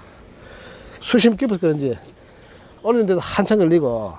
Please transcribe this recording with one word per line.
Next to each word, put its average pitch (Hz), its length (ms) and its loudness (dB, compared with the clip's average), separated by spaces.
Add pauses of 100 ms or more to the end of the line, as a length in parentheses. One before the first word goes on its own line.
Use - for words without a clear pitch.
(1000)
수심 226 380 2
깊어서 214 240 -2
그런지 147 360 -2 (840)
올리는데도 208 380 0
한참 208 400 0
걸리고 127 600 0